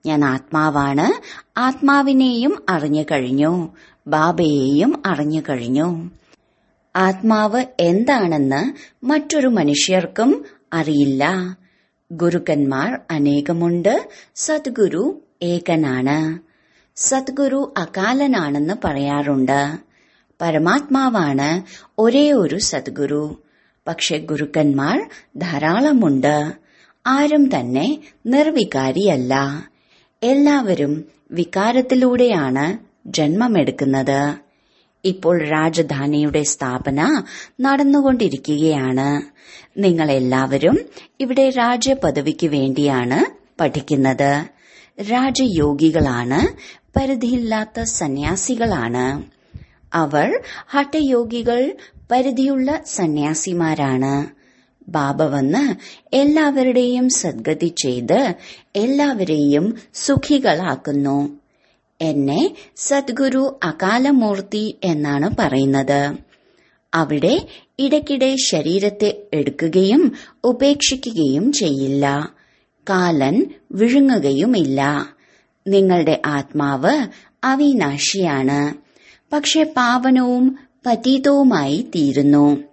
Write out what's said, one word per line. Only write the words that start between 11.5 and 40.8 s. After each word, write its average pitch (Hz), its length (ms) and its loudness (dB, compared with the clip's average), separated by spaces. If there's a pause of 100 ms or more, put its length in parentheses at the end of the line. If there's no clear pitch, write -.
ഗുരുക്കന്മാർ 147 880 -2 (120)
അനേകമുണ്ട്, 170 1000 0 (260)
സദ്ഗുരു 254 840 -2 (220)
ഏകനാണ്. 160 960 -2 (560)
സദ്ഗുരു 269 800 -2
അകാലനാണെന്ന് 190 960 -2 (100)
പറയാറുണ്ട്. 143 960 -2 (600)
പരമാത്മാവാണ് 170 1200 0 (360)
ഒരേ 269 340 4
ഒരു 196 280 2
സദ്ഗുരു. 147 800 -4 (500)
പക്ഷെ 165 300 -4
ഗുരുക്കന്മാർ 151 920 -2 (280)
ധാരാളമുണ്ട്. 160 1120 0 (560)
ആരും 277 520 2
തന്നെ 139 380 -2 (280)
നിർവികാരിയല്ല. 151 1400 0 (580)
എല്ലാവരും 226 840 2 (260)
വികാരത്തിലൂടെയാണ് 226 1600 0 (180)
ജന്മമെടുക്കുന്നത്. 143 1300 0 (720)
ഇപ്പോൾ 175 420 0
രാജധാനിയുടെ 151 960 0
സ്ഥാപന 139 800 -2 (380)
നടന്നുകൊണ്ടിരിക്കുകയാണ്. 156 1600 2 (580)
നിങ്ങളെല്ലാവരും 143 1000 2 (400)